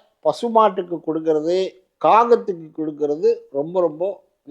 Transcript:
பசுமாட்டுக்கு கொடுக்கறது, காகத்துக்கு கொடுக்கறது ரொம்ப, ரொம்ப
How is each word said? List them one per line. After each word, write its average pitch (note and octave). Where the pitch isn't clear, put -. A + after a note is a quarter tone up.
பசுமாட்டுக்கு G3
கொடுக்கறது, D#3+
காகத்துக்கு G3+
கொடுக்கறது D3+
ரொம்ப, E3
ரொம்ப D#3+